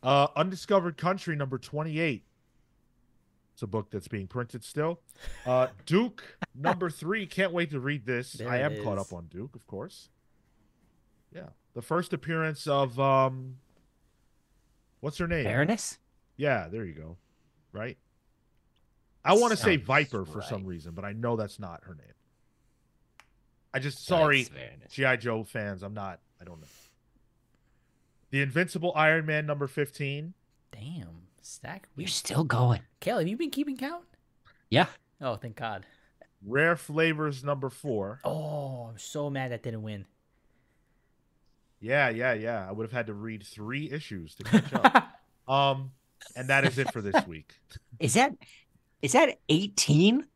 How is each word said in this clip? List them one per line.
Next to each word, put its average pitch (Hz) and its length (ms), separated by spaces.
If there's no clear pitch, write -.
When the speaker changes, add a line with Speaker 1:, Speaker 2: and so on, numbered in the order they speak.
Speaker 1:
Uh, 139 320
Undiscovered 175 600
Country 175 400
number 135 220
twenty-eight. 151 680
It's - 100
a 123 40
book 101 240
that's 101 180
being 98 200
printed 120 360
still. 165 360
Uh, 127 220
Speaker 2:
<laughs> - 80
Speaker 1:
Duke - 540
number 175 340
three. 180 380
Can't 180 260
wait 170 200
to 139 80
read 131 260
this. 123 260
Speaker 2:
There 120 160
Speaker 1:
I 120 100
Speaker 2:
it 147 200
Speaker 1:
am 104 40
caught 104 140
Speaker 2:
is. 98 120
Speaker 1:
up - 40
on 85 140
Duke, 95 280
of 117 120
course. 113 420
Yeah, - 140
the 120 80
first 170 320
appearance 160 520
of, 139 320
um, 131 580
what's - 180
her 170 100
name? 165 160
Speaker 3:
Baroness? 143 540
Speaker 1:
Yeah, 123 300
there 104 180
you 80 80
go. 78 240
Right. 113 260
I 170 120
wanna 226 220
say 180 200
Speaker 3:
Sounds 104 100
Speaker 1:
Viper 131 380
for 80 160
some 98 220
Speaker 3:
right. 95 60
Speaker 1:
reason, 85 260
but 95 100
I 101 80
know 117 240
that's 107 220
not 87 260
her 87 100
name. - 200
I 135 60
just, 139 300
Speaker 3:
No, 180 60
Speaker 1:
sorry, 147 240
Speaker 3:
it's 120 80
Baroness. 127 440
Speaker 1:
G 135 120
I 127 120
Joe 110 280
fans, 101 380
I'm 101 120
not, 95 260
I 90 40
don't 85 180
know. 73 40
The 139 120
Invincible 165 520
Iron 156 320
Man 151 180
number 147 220
fifteen. 143 680
Speaker 2:
Damn, 104 520
stack - 540
Speaker 3:
You're 135 80
Speaker 2:
week. 185 40
Speaker 3:
still - 360
going. 120 360
Speaker 2:
Kale, 226 180
have 165 100
you 214 80
been 311 140
keeping 285 260
count? 330 280
Speaker 3:
Yeah. 165 160
Speaker 2:
Oh, 127 160
thank 107 200
God. 104 280
Speaker 1:
Rare 151 300
Flavors 151 680
number 139 260
four. 110 540
Speaker 2:
Oh, 143 680
I'm 110 60
so 147 320
mad 131 200
that 117 140
didn't 113 180
win. 104 240
Speaker 1:
Yeah, 131 300
yeah, 120 240
yeah. 107 340
I 98 40
would 107 120
have 110 80
had 120 140
to 107 80
read 107 300
three 123 460
issues 107 460
to - 80
catch - 300
up. - 380
Speaker 2:
<laughs> - 40
Speaker 1:
Um, 135 420
and 127 120
that 139 160
is 127 140
it 135 140
for 113 100
this 98 240
week. 80 280
Speaker 3:
Is 135 160
that, 262 180
is 139 120
that 285 340
eighteen? 190 880